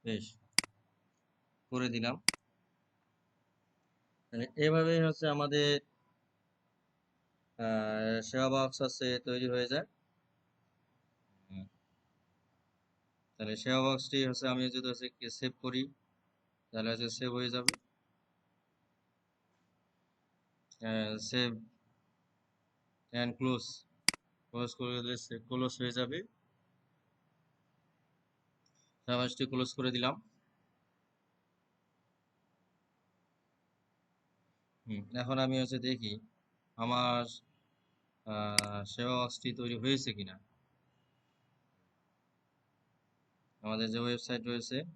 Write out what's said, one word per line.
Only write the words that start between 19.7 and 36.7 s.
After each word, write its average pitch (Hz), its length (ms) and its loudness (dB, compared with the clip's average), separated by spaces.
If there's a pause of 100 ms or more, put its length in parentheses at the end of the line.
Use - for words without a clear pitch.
আহ, 110 380 0
save 120 360 0 (1600)
and 120 220 0
close, 127 340 0 (840)
ক্লোজ 120 220 -4
করে 123 200 -4
দিলে 120 220 -4
সে-, 117 280 -12
ক্লোজ 127 340 -2
হয়ে 123 140 -2
যাবে। 127 260 -2 (3000)
সেবা 123 80 2
বক্সটি 123 300 0
ক্লোজ 127 280 -2
করে 127 160 0
দিলাম। 123 240 0 (4000)
হুম, 104 160 -4 (140)
এখন 127 220 0
আমি 131 200 4
হচ্ছে 127 220 0
দেখি 117 320 -2 (640)